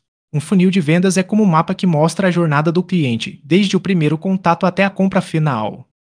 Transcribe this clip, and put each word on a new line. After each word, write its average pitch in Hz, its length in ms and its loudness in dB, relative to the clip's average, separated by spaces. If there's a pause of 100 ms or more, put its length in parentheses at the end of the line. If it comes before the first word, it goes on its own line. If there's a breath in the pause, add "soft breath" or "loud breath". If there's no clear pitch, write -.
(340)
Um 151 60 -2
funil 185 320 2
de 185 100 0
vendas 170 360 2
é 190 60 2
como 208 200 0
um - 20 2
mapa 160 300 0
que - 100 -4
mostra 170 440 2
a - 20 0
jornada 165 400 0
do 170 100 0
cliente, 156 600 -4
desde 185 340 2
o - 20 0
primeiro 160 380 0
contato 190 480 -2
até 185 180 0
a 196 60 0
compra 190 320 0
final. 123 680 -4 (200)